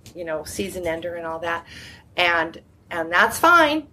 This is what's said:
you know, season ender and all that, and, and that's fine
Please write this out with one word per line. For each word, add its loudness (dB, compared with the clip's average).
you -12
know, -6
season -8
ender -6
and -10
all -8
that, -6
and, 0
and -6
that's 2
fine 6